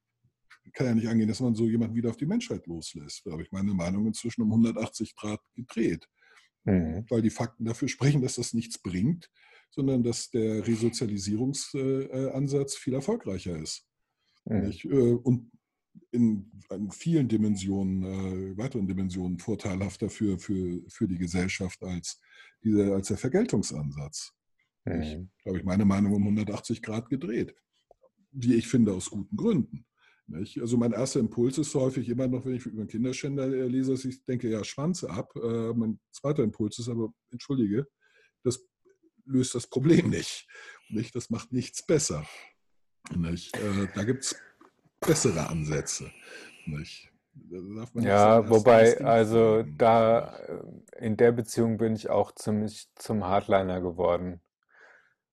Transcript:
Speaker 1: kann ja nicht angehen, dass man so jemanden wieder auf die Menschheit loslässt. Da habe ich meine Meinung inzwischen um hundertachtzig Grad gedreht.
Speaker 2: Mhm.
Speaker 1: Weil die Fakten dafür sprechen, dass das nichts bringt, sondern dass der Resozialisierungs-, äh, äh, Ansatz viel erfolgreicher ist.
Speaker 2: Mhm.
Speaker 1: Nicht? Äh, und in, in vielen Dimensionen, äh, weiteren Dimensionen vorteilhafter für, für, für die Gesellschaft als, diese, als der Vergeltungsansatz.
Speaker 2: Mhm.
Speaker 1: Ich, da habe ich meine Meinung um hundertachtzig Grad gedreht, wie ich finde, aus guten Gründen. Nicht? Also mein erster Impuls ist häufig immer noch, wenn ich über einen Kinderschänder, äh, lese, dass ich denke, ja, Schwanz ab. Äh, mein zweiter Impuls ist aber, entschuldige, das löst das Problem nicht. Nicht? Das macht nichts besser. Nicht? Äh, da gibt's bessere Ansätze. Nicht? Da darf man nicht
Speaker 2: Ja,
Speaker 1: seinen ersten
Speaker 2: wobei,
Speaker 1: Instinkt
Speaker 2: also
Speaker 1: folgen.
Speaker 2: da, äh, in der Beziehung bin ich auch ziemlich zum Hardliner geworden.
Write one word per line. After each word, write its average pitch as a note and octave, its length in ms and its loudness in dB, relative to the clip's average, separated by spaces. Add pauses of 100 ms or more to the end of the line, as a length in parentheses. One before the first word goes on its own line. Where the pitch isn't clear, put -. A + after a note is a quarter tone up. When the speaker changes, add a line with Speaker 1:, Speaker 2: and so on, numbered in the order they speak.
(760)
Speaker 1:
kann C3+ 120 -2
ja A#2+ 80 2
nicht A2+ 140 0
angehen, A2 200 2
dass A2 120 -4
man B2 140 0
so A2+ 120 0
jemanden A2+ 300 0
wieder A#2 140 0
auf A2+ 80 -8
die D3+ 80 -4
Menschheit A3+ 400 -4
loslässt. D#2 600 -12
Da F#2 60 -8
habe D#2+ 100 -8
ich E2 100 -14
meine G2 200 -2
Meinung F#2+ 340 0
inzwischen A2+ 360 -4
um G#2+ 100 2
hundertachtzig A2+ 640 0
Grad G#2+ 240 -8 (140)
gedreht. A#2+ 520 -2 (580)
Speaker 2:
Mhm. F#2 440 0
Speaker 1:
Weil A#2 140 0
die A2 80 2
Fakten - 340 -6
dafür A2+ 240 -4
sprechen, C#3+ 320 2
dass B2+ 140 -2
das - 180 -6
nichts - 260 -4
bringt, G#2 520 -2 (400)
sondern C3+ 320 0
dass A#2 260 -4
der A2 380 0
Resozialisierungs-, A2+ 1080 -2
äh, C3+ 300 -2
äh, C3 280 -4
Ansatz C#3 440 -2
viel - 160 -4
erfolgreicher A#2+ 640 -4
ist. - 280 -10 (580)
Speaker 2:
Mhm. G2+ 220 -2
Speaker 1:
Nicht? - 180 -8
Äh, B2 300 4
und A#2+ 360 0 (640)
in, A2 400 2 (180)
in G2 220 -6
vielen D#3+ 340 0
Dimensionen, G2 760 0
äh, F#2+ 520 -6
weiteren A2 300 -4
Dimensionen F#2 520 -4
vorteilhafter G2 680 -4
für, G2 300 -2
für, F2+ 500 -4
für - 200 -4
die F2+ 100 -4
Gesellschaft F2+ 640 -4
als, F2+ 380 -10 (420)
diese, G2+ 320 4
als G2 140 -2
der G2+ 80 -2
Vergeltungsansatz. D2+ 1160 -2 (520)
Speaker 2:
Mhm. F2 180 -2
Speaker 1:
Ich, D#2 160 -6 (260)
da - 60 -8
habe F#2 80 -2
ich D#2+ 60 -6
meine F#2+ 200 2
Meinung G2 280 4
um G2+ 140 2
hundertachtzig G#2 560 -2
Grad A2+ 260 -6
gedreht, - 480 -4 (720)
wie B2 240 2
ich A2+ 140 2
finde, A2+ 240 4
aus F#2 180 -6
guten G#2 260 -6
Gründen. F3+ 480 0 (420)
Nicht? - 340 -10
Also A#2 180 0
mein A#2 140 2
erster B2+ 260 -2
Impuls B2 400 0
ist D3 160 -2
häufig B2+ 340 0
immer B2+ 200 -2
noch, B2+ 180 -4
wenn C3 80 -4
ich B2 100 -8
über A2 180 -8
einen G2+ 60 -8
Kinderschänder, C3 580 -4
äh, C3 200 -2
lese, C3 240 0
dass C3 140 -2
ich B2+ 200 -8
denke, B2 240 -2
ja, A2 140 -2
Schwanz E3 400 -4
ab. - 320 -8
Äh, A#2 400 -2
mein A2 240 -2 (140)
zweiter C#3+ 320 0
Impuls G#2+ 340 -2
ist A#2+ 100 -8
aber, A#2 240 -4 (200)
entschuldige, B2 560 -2 (560)
das B2 200 -2 (600)
löst C3 320 0
das A#2 100 -6
Problem D#3 420 4
nicht. - 380 -4 (420)
Nicht? - 280 -6
Das - 140 -8
macht A2+ 220 -6
nichts - 320 -6
besser. F2 400 0 (920)
Nicht? E2+ 400 -4
Äh, G2+ 360 -2
da G2+ 120 -4
gibt's B2 320 -4 (640)
bessere G2 480 0
Ansätze. D2+ 640 -4 (540)
Nicht? - 440 -12 (240)
Da - 220 -16 (180)
darf A2+ 200 -12
man A#2 100 0
nicht G#2 80 4
Speaker 2:
Ja, G2+ 80 8
Speaker 1:
seinen A2 240 8
ersten A2+ 60 -4
Speaker 2:
wobei, A2+ 320 10
Speaker 1:
Instinkt A#2 280 6
Speaker 2:
also A2+ 440 6
Speaker 1:
folgen. A2+ 240 0
Speaker 2:
da, A2+ 600 4
äh, - 680 -12
in A2 100 0
der A#2+ 160 8
Beziehung A#2 460 0
bin A2 180 0
ich G#2+ 120 -8
auch G2+ 280 2
ziemlich G#2+ 580 -4
zum G#2+ 300 -4
Hardliner F#2+ 560 2
geworden. F2 600 -2 (920)